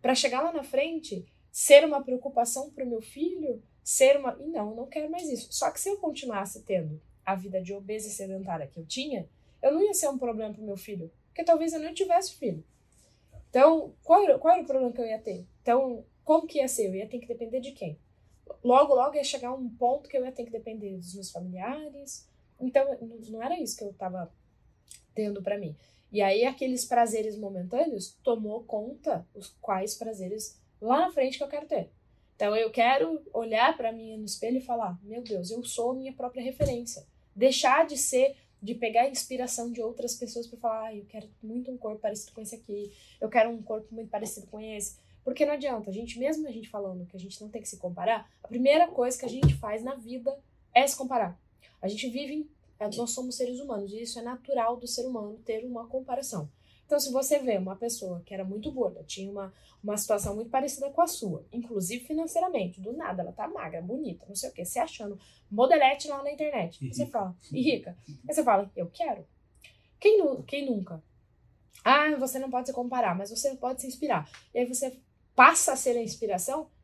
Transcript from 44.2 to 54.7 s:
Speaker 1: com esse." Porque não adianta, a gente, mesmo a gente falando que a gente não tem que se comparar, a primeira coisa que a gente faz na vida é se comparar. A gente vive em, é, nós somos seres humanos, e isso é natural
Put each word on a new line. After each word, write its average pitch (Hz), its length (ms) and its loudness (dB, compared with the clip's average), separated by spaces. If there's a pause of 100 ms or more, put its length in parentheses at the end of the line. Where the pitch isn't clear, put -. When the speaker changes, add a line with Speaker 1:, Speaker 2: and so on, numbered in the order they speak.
Speaker 1:
com 214 120 -16
esse." 214 360 -10 (300)
Porque 262 200 2
não 294 80 2
adianta, 254 360 -4
a 185 40 -6
gente, 226 240 -8
mesmo 311 300 -2
a 254 40 -10
gente 220 180 -12
falando 190 360 -8
que 190 120 -18
a - 20 -14
gente 185 220 -14
não 214 80 -14
tem 214 120 -10
que 214 60 -12
se - 80 -12
comparar, 175 560 -2 (100)
a - 60 -20
primeira 277 400 6
coisa 254 320 0
que 262 60 -8
a 240 40 -6
gente 247 260 4
faz 220 280 -6
na 262 100 -6
vida 254 460 -8 (340)
é 262 140 8
se 277 80 -2
comparar. 240 420 -2 (440)
A 185 80 -4
gente 214 180 -6
vive 262 260 -6
em, 302 160 -8 (300)
é, 214 60 -4 (100)
nós 233 160 -4
somos 254 240 -6
seres 247 240 -6
humanos, 208 320 -8
e 220 100 -10
isso 233 180 -10
é - 20 -12
natural 247 560 -2